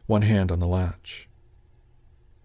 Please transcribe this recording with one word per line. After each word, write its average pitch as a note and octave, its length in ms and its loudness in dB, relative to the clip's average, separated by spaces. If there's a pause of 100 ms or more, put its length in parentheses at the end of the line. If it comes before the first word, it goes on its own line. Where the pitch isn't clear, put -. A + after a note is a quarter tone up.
one G#2 160 2
hand G2 300 2
on F2 80 -2
the F2 80 -2
latch. - 600 -6 (1160)